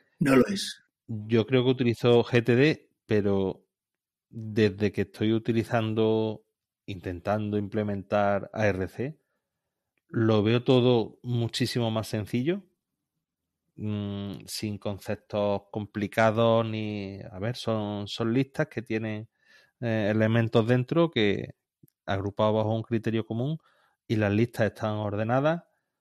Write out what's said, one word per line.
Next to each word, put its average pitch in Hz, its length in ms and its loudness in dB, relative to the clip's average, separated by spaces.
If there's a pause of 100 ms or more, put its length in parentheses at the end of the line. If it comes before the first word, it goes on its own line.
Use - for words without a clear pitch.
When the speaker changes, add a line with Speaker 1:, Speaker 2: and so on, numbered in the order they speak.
(180)
Speaker 1:
No 139 160 2
lo 123 140 6
es. - 340 -8 (240)
Speaker 2:
yo 110 400 0
creo 127 160 2
que 127 80 2
utilizo 120 540 4
G 120 200 2
T 120 120 4
D, 147 340 2 (160)
pero 98 580 0 (640)
desde 107 640 0
que 107 120 -4
estoy 107 300 -2
utilizando, 110 1120 0 (420)
intentando 101 720 -4
implementar 101 960 -2
A 107 140 0
R 92 220 0
C, 135 320 -10 (880)
lo 110 340 4
veo 120 220 2
todo 123 580 2
muchísimo 117 680 -2
más 110 160 -4
sencillo, 123 560 -4 (1120)
mm, 101 680 -6
sin 104 320 -8
conceptos 101 920 -4
complicados, 113 960 2
ni... 104 540 -6 (100)
a 92 80 -14
ver, 110 160 -6
son, 104 540 -6
son 117 240 -4
listas 135 340 -2
que - 160 -10
tienen, 110 460 -8 (520)
eh, 110 300 0
elementos 110 560 4
dentro 127 460 2
que 101 420 0 (520)
agrupados 101 500 0
bajo 110 180 0
un 113 80 -4
criterio 110 420 -2
común 127 320 -4 (520)
y 117 80 0
las 104 160 2
listas 110 340 0
están 107 300 -4
ordenadas, 113 680 -2 (380)